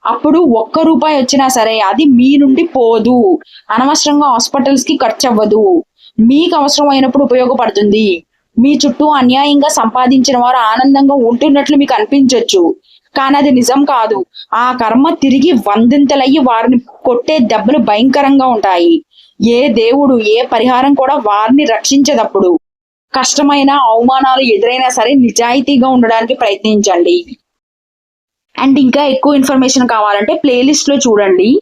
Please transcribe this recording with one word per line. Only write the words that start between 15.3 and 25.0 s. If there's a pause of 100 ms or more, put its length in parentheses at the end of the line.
వందింతలయ్యి
వారిని (280)
కొట్టే (140)
దెబ్బలు (100)
భయంకరంగా
ఉంటాయి. (640)
ఏ (200)
దేవుడు, (200)
ఏ (160)
పరిహారం
కూడా (140)
వారిని
రక్షించదప్పుడు. (680)
కష్టమైన (220)
అవమానాలు (100)
ఎదురైనా
సరే (140)